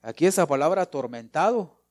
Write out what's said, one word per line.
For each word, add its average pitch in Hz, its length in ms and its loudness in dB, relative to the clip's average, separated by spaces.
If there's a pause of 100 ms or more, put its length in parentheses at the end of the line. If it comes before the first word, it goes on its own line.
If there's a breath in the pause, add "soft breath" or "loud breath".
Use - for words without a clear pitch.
Aquí 117 240 -2
esa 185 200 4
palabra 151 360 0
atormentado 156 1080 -4